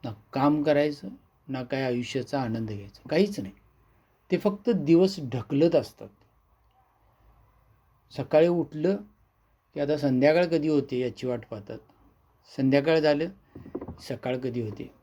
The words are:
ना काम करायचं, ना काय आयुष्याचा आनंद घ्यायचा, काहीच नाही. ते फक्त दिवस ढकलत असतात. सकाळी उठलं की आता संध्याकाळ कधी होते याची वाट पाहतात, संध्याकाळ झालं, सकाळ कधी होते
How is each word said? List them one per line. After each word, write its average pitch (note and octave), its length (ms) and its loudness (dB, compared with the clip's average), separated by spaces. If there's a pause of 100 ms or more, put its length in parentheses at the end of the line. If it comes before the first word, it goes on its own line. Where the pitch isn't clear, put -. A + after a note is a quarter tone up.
ना B2 60 -6 (220)
काम D3 300 2
करायचं, D3 460 0 (400)
ना C3 140 -6
काय C3+ 200 -4
आयुष्याचा B2 600 -4
आनंद A2+ 260 -4
घ्यायचा, G2+ 400 -14
काहीच G3 320 2
नाही. F#3+ 140 -10 (760)
ते F3+ 60 2
फक्त G3+ 340 -2
दिवस E3+ 500 4
ढकलत C#3 540 0
असतात. A2 340 -2 (2000)
सकाळी D3+ 320 4
उठलं E3 480 -2 (800)
की C#3+ 60 -6
आता D3 180 0
संध्याकाळ C#3+ 480 4
कधी D#3+ 220 -2
होते C#3 300 0
याची B2+ 280 -6
वाट A#2+ 240 -6
पाहतात, A2+ 280 -14 (800)
संध्याकाळ C#3+ 420 4
झालं, D3+ 280 2 (760)
सकाळ B2+ 380 -6
कधी B2 220 -6
होते G#2+ 320 -10 (100)